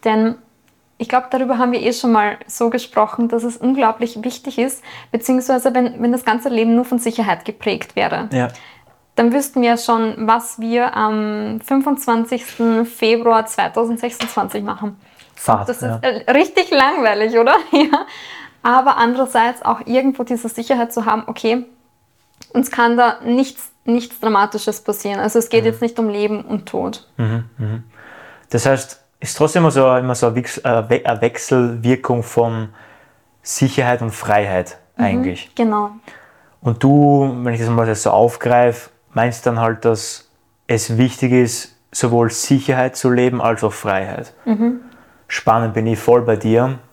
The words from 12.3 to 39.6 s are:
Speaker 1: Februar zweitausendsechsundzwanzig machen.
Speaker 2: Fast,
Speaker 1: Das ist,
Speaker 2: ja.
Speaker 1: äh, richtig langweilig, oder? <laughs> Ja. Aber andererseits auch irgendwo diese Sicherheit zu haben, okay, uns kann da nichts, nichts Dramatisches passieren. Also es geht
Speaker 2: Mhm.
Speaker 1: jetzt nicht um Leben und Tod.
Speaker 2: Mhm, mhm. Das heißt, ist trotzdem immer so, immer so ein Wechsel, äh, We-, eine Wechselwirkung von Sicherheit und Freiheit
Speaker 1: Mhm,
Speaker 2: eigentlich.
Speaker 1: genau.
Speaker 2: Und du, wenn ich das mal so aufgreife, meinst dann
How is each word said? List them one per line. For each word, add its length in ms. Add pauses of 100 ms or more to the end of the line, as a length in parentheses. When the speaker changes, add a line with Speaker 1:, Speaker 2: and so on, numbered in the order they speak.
Speaker 1:
Februar 600
zweitausendsechsundzwanzig 1160
machen. 340 (380)
Speaker 2:
Fast, 340
Speaker 1:
Das 100
ist, 40
Speaker 2:
ja. 180
Speaker 1:
äh, 300
richtig 400
langweilig, 680
oder? 280
<laughs> 80
Ja. 340 (560)
Aber 340
andererseits 680
auch 220
irgendwo 380
diese 260
Sicherheit 440
zu 120
haben, 220
okay, 400 (840)
uns 180
kann 260
da 280
nichts, 460 (140)
nichts 360
Dramatisches 640
passieren. 380
Also 200
es 100
geht 120
Speaker 2:
Mhm. 80
Speaker 1:
jetzt 120
nicht 160
um 100
Leben 360
und 220
Tod. 500
Speaker 2:
Mhm, 280 (140)
mhm. 240 (680)
Das 140
heißt, 360 (200)
ist 160
trotzdem 280
immer 60
so, 260
immer 180
so 140
ein 60
Wechsel, 300
äh, 240
We-, 180
eine 140
Wechselwirkung 1000
von 460 (760)
Sicherheit 600
und 100
Freiheit 640 (180)
Speaker 1:
Mhm, 80
Speaker 2:
eigentlich. 500
Speaker 1:
genau. 360 (720)
Speaker 2:
Und 200
du, 480 (120)
wenn 100
ich 80
das 80
mal 260
so 160
aufgreife, 800 (240)
meinst 340
dann 140